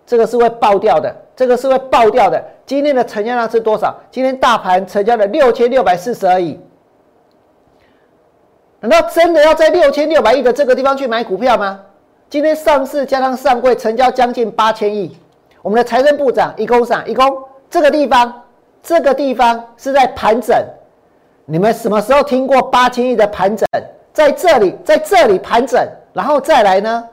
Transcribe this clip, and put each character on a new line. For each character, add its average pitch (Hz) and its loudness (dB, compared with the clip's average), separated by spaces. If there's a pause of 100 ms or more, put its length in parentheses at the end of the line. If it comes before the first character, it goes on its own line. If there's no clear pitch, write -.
这 240 -2
个 226 4
是 220 -2
会 233 4
爆 220 0
掉 190 2
的， 127 -4 (220)
这 254 -2
个 247 2
是 262 -4
会 262 2
爆 254 2
掉 220 2
的。 156 -2 (220)
今 277 -4
天 294 0
的 240 0
成 208 -8
交 240 -6
量 233 -4
是 226 -2
多 220 0
少？ 175 -4 (160)
今 254 -6
天 262 -4
大 262 0
盘 190 -2
成 202 -4
交 233 0
了 208 0
六 247 2
千 233 0
六 254 0
百 - 2
四 240 -8
十 196 -4
而 185 2
已。 160 -6 (2250)
难 214 -8
道 320 4
真 339 2
的 294 4
要 311 6
在 311 2
六 320 4
千 285 -2
六 302 2
百 214 2
亿 277 2
的 240 2
这 285 -2
个 247 2
地 254 0
方 269 0
去 269 -6
买 226 -4
股 190 -6
票 226 0
吗？ 196 -6 (500)
今 285 -4
天 311 0
上 294 0
市 277 -6
加 269 -2
上 262 -2
上 247 0
柜 247 2
成 226 -4
交 254 2
将 247 0
近 233 -4
八 220 0
千 208 -4
亿， 196 -8 (460)
我 196 -6
们 214 0
的 240 2
财 240 0
政 294 2
部 269 0
长 175 0
一 214 -6
共 240 2
上， 220 -4
一 220 -6
共 269 0 (260)
这 339 0
个 285 4
地 285 0
方， 240 0 (400)
这 330 0
个 269 2
地 269 -2
方 233 0 (120)
是 269 -6
在 269 4
盘 226 -2
整。 220 2 (920)
你 160 -2
们 214 2
什 - -6
么 214 0
时 208 -2
候 285 4
听 262 -2
过 262 2
八 247 0
千 240 -4
亿 247 -2
的 220 2
盘 202 -2
整？ 202 -2 (460)
在 294 2
这 330 0
里， 185 0
在 302 2
这 320 2
里 190 2
盘 240 -2
整， 233 0 (300)
然 185 -6
后 285 0
再 262 2
来 190 2
呢？ 226 -4